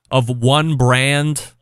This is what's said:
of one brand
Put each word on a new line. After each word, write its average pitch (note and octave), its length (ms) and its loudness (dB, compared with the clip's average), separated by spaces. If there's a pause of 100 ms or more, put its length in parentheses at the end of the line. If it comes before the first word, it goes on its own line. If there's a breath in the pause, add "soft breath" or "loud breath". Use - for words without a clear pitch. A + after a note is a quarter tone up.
(120)
of B2 180 0
one C#3 460 0
brand C#3 880 0